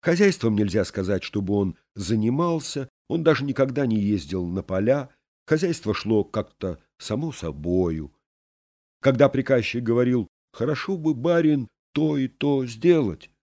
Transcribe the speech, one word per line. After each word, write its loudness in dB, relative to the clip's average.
Хозяйством 2
нельзя 2
сказать, -4
чтобы -4
он 0
занимался, -2
он -2
даже 4
никогда 0
не 2
ездил -2
на -4
поля, 0
хозяйство 0
шло 0
как-то -8
само -6
собою. -2
Когда 4
приказчик 0
говорил: 0
"Хорошо -4
бы, 0
барин, 2
то 0
и -2
то 0
сделать" 2